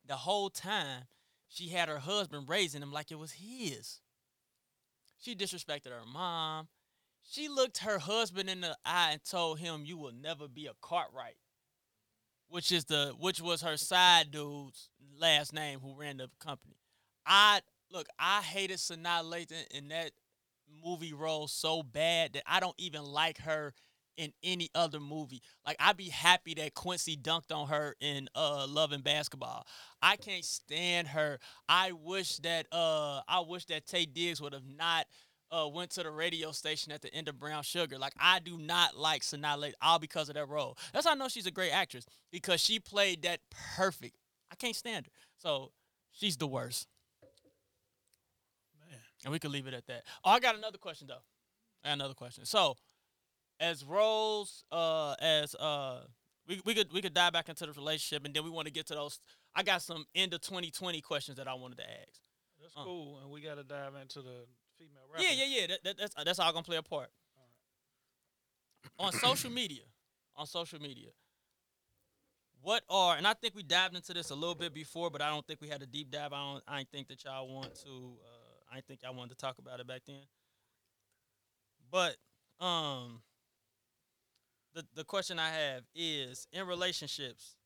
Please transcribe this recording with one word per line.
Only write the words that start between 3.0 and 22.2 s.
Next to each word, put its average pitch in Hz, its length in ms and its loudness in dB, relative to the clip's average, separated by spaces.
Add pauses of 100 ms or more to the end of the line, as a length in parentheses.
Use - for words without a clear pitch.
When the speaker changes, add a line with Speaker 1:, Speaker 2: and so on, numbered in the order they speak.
Speaker 1:
it 160 40 -10
was 151 160 -12
his. 185 680 -8 (1200)
She 240 180 -8
disrespected 160 540 -6
her 120 140 -12
mom. 160 640 -4 (560)
She 302 240 -8
looked 269 300 2
her 202 200 0
husband 190 520 0
in 185 120 -4
the 160 220 -4
eye 165 280 4
and 151 100 -4
told 165 380 0
him, 160 240 -6
"You 165 120 -10
will 143 160 -8
never 147 360 -8
be 139 180 -14
a 117 140 -12
Cartwright," 127 580 -4 (1080)
which 175 240 0
is 170 140 2
the, 143 320 2
which 170 220 0
was 170 220 0
her 156 140 0
side 175 560 8
dude's 143 580 -10 (260)
last 151 360 6
name 147 280 -4
who 135 140 -12
ran 143 220 -8
the 131 120 -10 (120)
company. - 400 -12 (440)
I, 202 380 10 (280)
look, 170 180 -8 (100)
I 196 240 2
hated 185 360 -2
Sanaa 170 440 -2
Lathan 165 460 -8
in 143 200 -12
that 160 220 -4 (560)
movie 160 460 -6
role 151 340 -2
so 160 380 0
bad 160 480 2